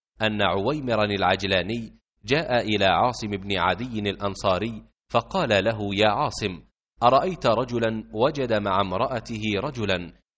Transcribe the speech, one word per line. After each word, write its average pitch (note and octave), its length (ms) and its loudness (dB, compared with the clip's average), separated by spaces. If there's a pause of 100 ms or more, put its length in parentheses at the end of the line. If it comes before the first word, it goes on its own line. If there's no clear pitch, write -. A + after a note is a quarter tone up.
(220)
أن G#2+ 200 0
عويمرا G#2+ 600 0
العجلاني G2 920 0 (260)
جاء B2+ 360 0
إلى G2+ 240 0
عاصم G#2+ 440 2
بن G2 300 -4
عدي G2+ 400 -2
الأنصاري G2+ 840 -2 (300)
فقال A#2 520 2
له: A2 140 0 (160)
"يا G#2 140 4
عاصم، G#2+ 540 -4 (400)
أرأيت C#3 440 4
رجلاً A#2 680 0
وجد B2+ 400 0
مع G2+ 280 2
امرأته A2 640 -2 (140)
رجلاً، G2 560 -4 (240)